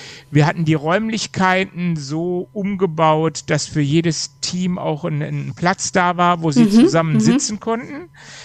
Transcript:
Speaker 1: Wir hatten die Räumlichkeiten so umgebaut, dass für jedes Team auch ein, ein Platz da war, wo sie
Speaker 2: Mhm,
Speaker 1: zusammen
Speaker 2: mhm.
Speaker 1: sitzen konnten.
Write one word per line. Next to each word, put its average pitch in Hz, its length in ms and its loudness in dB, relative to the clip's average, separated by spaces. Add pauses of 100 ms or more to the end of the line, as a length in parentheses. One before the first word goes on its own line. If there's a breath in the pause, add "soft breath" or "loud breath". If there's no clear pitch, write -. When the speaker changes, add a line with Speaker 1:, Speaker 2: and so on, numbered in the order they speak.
(300 loud breath)
Speaker 1:
Wir 147 160 4
hatten 165 180 -2
die 156 100 2
Räumlichkeiten 185 1200 -2
so 165 560 -4
umgebaut, 160 960 0
dass 156 200 -2
für 156 140 -2
jedes 156 600 0
Team 180 380 -4
auch 156 260 -4
ein, 156 160 -4
ein 143 360 -6
Platz - 340 -2
da 180 260 0
war, 175 260 2
wo 160 100 0
sie 233 120 6
Speaker 2:
Mhm, 202 60 4
Speaker 1:
zusammen 214 440 6
Speaker 2:
mhm. 220 60 4
Speaker 1:
sitzen 226 400 2
konnten. 285 480 -6 (360 loud breath)